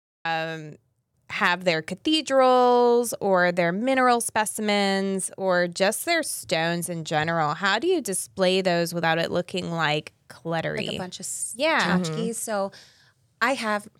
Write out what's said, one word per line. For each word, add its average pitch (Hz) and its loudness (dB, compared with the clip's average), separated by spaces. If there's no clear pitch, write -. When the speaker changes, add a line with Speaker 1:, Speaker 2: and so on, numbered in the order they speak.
Speaker 1:
um, 160 -6
have 180 0
their 160 2
cathedrals 247 4
or 180 4
their 175 2
mineral 247 2
specimens 196 0
or 180 2
just 190 -2
their 330 0
stones 170 -2
in 165 -8
general? 156 0
How 196 0
do 330 -4
you 359 2
display 185 0
those 170 0
without 165 0
it 165 -2
looking, 175 -4
like, 156 -2
cluttery? 160 -6
Speaker 2:
Like - -6
a - -6
bunch 180 -10
of 185 -12
s-, - -8
Speaker 1:
Yeah. 294 0
Speaker 2:
tchotchkes. 170 -2
Speaker 3:
Mm-hmm. 226 -4
Speaker 2:
So 196 -6
I 247 2
have, 214 -4